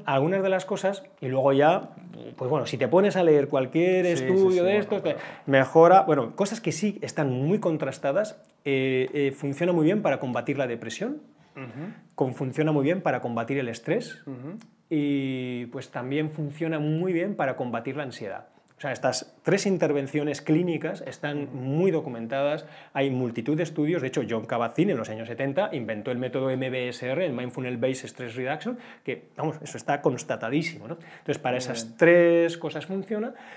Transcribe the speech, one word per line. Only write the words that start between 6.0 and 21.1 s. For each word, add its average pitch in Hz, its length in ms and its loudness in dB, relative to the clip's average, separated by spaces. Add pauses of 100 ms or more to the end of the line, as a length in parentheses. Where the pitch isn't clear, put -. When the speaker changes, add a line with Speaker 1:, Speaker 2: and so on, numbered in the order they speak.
Speaker 1:
bueno, 139 320 0
cosas 202 260 -2
que 156 120 -4
sí 208 280 -2
están 143 300 -2
muy 147 300 0
contrastadas, 143 800 -2 (220)
eh, 131 500 0
eh, 139 160 0
funciona 143 420 -2
muy 160 120 4
bien 185 180 2
para 143 160 0
combatir 123 400 -4
la 135 80 0
depresión, 123 560 -8 (320)
Speaker 2:
Ujú. 139 380 -12 (220)
Speaker 1:
con, 127 200 -2
funciona 151 380 0
muy 143 100 2
bien 175 200 0
para 127 180 0
combatir 120 380 -4
el 127 100 -2
estrés, - 580 -6
Speaker 2:
Ujú. 139 300 -12 (320)
Speaker 1:
y 135 800 -2
pues 123 240 -12
también 143 400 -4
funciona 156 480 -4
muy 156 340 0
bien 180 240 -2
para 135 200 -2
combatir 123 400 -4
la 147 80 -6
ansiedad. 104 420 -10 (300)
O - 60 -20
sea, 143 80 -4
estas - 540 -2
tres 190 220 2
intervenciones 147 760 0
clínicas 160 640 0
están 147 380 -6